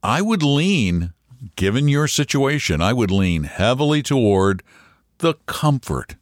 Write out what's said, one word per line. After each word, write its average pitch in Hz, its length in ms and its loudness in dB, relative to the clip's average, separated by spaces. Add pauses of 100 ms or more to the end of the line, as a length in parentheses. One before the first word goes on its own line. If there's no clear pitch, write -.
I 120 180 -2
would 208 220 0
lean, 143 680 0 (420)
given 110 320 0
your 147 200 2
situation, 139 760 0
I 98 120 0
would 117 180 0
lean 90 320 2
heavily 139 600 0
toward 98 600 2 (540)
the 165 180 0 (100)
comfort - 760 -4